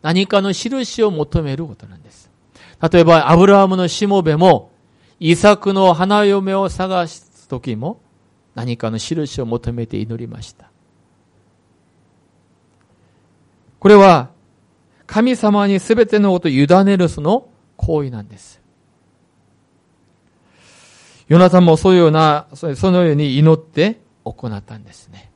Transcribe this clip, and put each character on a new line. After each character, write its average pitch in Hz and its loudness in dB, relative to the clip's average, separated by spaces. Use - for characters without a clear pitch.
何 180 -2
か 196 0
の 196 -4
印 240 -6
を 208 0
求 156 -6
め 135 -8
る 160 -12
こ 110 -18
と - -20
な 95 -20
ん 78 -20
で - -20
す。 - -20
例 175 4
え 165 4
ば、 160 4
ア 170 6
ブ 185 6
ラ 202 4
ハ 196 4
ム 185 -2
の 180 -2
し 202 -6
も 196 0
べ 156 -2
も、 165 2
イ 165 0
サ 202 2
ク 196 -6
の 190 2
花 202 -2
嫁 196 -2
を 196 -4
探 185 -6
す - -20
時 123 -10
も、 147 -12
何 120 -8
か 113 -8
の 110 -8
印 151 -10
を 120 -8
求 117 -8
め 120 -10
て 104 -10
祈 113 -10
り 117 -14
ま 113 -18
し - -20
た。 - -20
こ 196 0
れ 208 8
は、 175 6
神 240 -2
様 208 0
に 196 0
全 226 0
て 214 -2
の 202 2
こ 180 0
と 175 -6
を 156 0
委 139 2
ね 196 2
る 175 0
そ 151 -8
の 190 -4
行 151 -4
為 131 -10
な 110 -14
ん 104 -18
で 104 -20
す。 - -20
ヨ 160 2
ナ 180 6
タ 185 4
ン 180 6
も 160 4
そ 190 0
う 185 4
い - 4
う - 4
よ 170 4
う - 2
な、 151 0
そ 170 -6
の 180 2
よ 160 0
う - 0
に 143 -2
祈 156 4
っ 160 0
て 190 -4
行 113 -14
っ 101 -12
た 113 -20
ん 104 -20
で - -20
す - -20
ね。 - -20